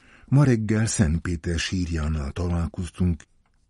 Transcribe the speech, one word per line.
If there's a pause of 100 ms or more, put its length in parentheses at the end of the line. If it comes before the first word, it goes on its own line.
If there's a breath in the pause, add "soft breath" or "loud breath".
(260 soft breath)
Ma
reggel
Szent
Péter
sírjánál
találkoztunk. (460)